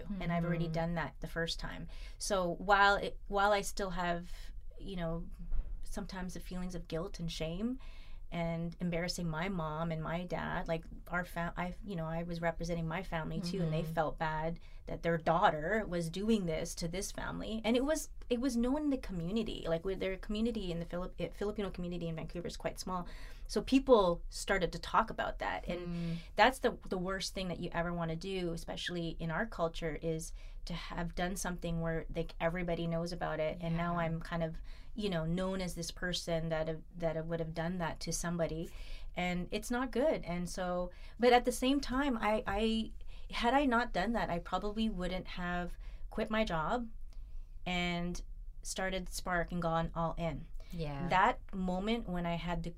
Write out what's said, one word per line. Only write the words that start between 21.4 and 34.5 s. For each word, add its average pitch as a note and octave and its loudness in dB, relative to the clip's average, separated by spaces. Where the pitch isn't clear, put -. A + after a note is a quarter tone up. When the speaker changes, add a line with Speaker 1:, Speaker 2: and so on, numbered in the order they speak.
Speaker 1:
community F3 -4
in E3 -2
Vancouver E3 -6
is D#3+ -6
quite - -4
small, F3+ -4
so - 0
people A3 6
started F3+ 0
to E3 -4
talk A3 2
about - -4
that, - -2
and F3 -2
Speaker 2:
Mm. E3+ -2
Speaker 1:
that's B3 6
the, - 2
the F#3+ 0
worst F#3 -2
thing F#3 -2
that E3 -4
you E3 -4
ever E3+ 0
wanna E3 0
do, F3+ -2
especially E3+ -4
in E3 -2
our E3+ 0
culture, E3 -2
is D#3+ -2
to F3+ -4
have E3+ -4
done F3+ -2
something E3+ -2
where, E3 0
like, E3 -2
everybody E3+ 2
knows E3 0
about D#3 -2
it, D#3+ 0
and E3 2
now E3+ 0
Speaker 2:
Yeah. F3 2
Speaker 1:
I'm E3 0
kind E3 -2
of, D#3+ -2